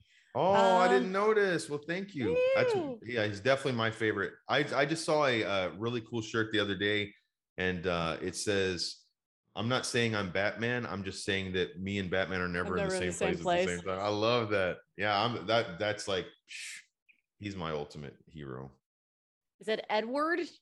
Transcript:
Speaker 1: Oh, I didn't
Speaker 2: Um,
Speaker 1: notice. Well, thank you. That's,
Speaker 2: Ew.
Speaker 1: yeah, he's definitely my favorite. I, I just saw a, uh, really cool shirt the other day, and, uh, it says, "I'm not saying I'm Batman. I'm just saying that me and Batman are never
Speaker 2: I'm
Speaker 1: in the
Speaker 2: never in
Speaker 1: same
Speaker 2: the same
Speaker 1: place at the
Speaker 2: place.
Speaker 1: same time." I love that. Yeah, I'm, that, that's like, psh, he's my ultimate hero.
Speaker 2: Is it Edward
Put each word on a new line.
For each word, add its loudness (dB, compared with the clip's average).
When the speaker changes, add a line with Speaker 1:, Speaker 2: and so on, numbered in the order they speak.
Speaker 1:
Oh, 6
I 6
didn't 4
Speaker 2:
Um, -4
Speaker 1:
notice. 2
Well, -4
thank -6
you. 0
That's, 4
Speaker 2:
Ew. -4
Speaker 1:
yeah, 0
he's -4
definitely 2
my 2
favorite. 0
I, 2
I 4
just -2
saw 4
a, 2
uh, 0
really -2
cool -6
shirt 0
the 2
other 2
day, 0
and, 0
uh, 0
it -6
says, -2
"I'm -2
not 0
saying 0
I'm -2
Batman. -2
I'm -6
just -8
saying -2
that -2
me -2
and -2
Batman 0
are 0
never -2
Speaker 2:
I'm 0
Speaker 1:
in -2
the -2
Speaker 2:
never -2
in -2
Speaker 1:
same -2
Speaker 2:
the -4
same -8
Speaker 1:
place 2
at -
the -
Speaker 2:
place. -4
Speaker 1:
same -12
time." -4
I 0
love 2
that. 2
Yeah, 2
I'm, -2
that, 2
that's -2
like, -2
psh, -16
he's -8
my -4
ultimate -8
hero. -12
Speaker 2:
Is -18
it -4
Edward -2